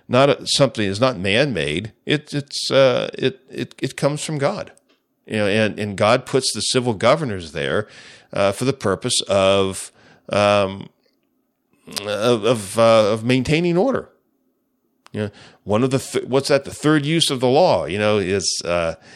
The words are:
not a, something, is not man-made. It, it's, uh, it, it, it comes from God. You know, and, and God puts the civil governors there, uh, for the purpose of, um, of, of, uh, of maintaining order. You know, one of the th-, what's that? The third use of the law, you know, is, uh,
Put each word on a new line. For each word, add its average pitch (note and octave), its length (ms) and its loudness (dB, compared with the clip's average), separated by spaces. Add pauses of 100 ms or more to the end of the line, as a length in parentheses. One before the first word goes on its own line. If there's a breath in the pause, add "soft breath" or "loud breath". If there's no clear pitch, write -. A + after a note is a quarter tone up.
not B2+ 200 4
a, - 180 -2
something, A#2+ 380 0
is G2 160 -4
not B2+ 160 2
man-made. G2 760 -2 (120)
It, D3 300 -4
it's, - 380 -8
uh, B2+ 420 4
it, - 340 -4
it, - 320 -10
it C#3 160 -6
comes D3 280 -2
from D#3+ 120 -6
God. D3+ 360 -4 (540)
You A2 100 -6
know, G#2 100 0
and, G#2 320 0
and G#2 180 -6
God A2+ 300 2
puts - 260 -2
the A2 80 -6
civil B2 320 -2
governors G#2+ 600 0
there, D#2 340 -2 (460 loud breath)
uh, G2 180 2
for A2 140 -6
the C3+ 80 0
purpose G#2 560 -2
of, G2 640 2 (360 soft breath)
um, G2+ 600 0 (1120)
of, G#2 440 0
of, G#2+ 340 -2
uh, A2+ 340 6
of A2+ 120 -4
maintaining D3+ 540 0
order. A#3+ 320 -2 (1040)
You G#2 80 -6
know, G#2 100 -4 (320 loud breath)
one A2 220 0
of C3 80 0
the C3+ 80 0
th-, - 240 -4
what's C3+ 240 -2
that? C#3 160 2
The - 100 -14
third D3+ 320 2
use D#3+ 240 0
of C3 100 -4
the B2+ 80 2
law, C3+ 360 4
you E2+ 140 -4
know, G#2+ 200 2
is, F#2+ 460 -2
uh, E2+ 320 -2 (200 loud breath)